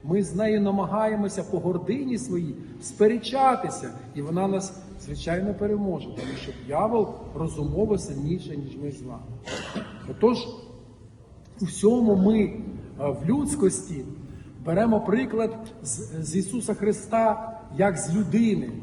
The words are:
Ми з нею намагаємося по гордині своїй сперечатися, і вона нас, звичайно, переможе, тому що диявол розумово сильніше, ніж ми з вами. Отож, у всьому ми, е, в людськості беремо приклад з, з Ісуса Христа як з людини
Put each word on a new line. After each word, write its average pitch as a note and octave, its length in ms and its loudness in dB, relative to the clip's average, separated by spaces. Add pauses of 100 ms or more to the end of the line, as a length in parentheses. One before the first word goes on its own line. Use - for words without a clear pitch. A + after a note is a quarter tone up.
Ми F#3 180 2
з D#3 120 -4
нею G#3+ 260 2
намагаємося G3+ 800 0
по F3 160 -2
гордині A3 600 -2
своїй E3+ 360 -2 (280)
сперечатися, A3+ 1080 2 (240)
і C#3+ 80 -6
вона F3 260 0
нас, F#3+ 340 -2 (180)
звичайно, F3 540 -2
переможе, G3+ 520 0
тому B2 260 -8 (100)
що C3 100 -10 (140)
диявол G3+ 420 2 (260)
розумово D#3+ 640 0
сильніше, D3 580 -4
ніж C3 260 -8
ми D3 80 -4
з - 120 -12
вами. B2 200 -12 (880)
Отож, A3 280 4 (1200)
у G3+ 40 0
всьому G#3+ 520 6
ми, G#3+ 240 6
е, F#3+ 120 4 (460)
в C#3 300 -2
людськості G3 760 2 (600)
беремо G#3 360 4
приклад A3 540 0 (280)
з, D#3+ 420 -6
з D#3+ 120 -2
Ісуса G#3 380 -2
Христа A3 840 2 (180)
як F#3 220 4
з E3 180 0
людини F#3+ 540 2 (120)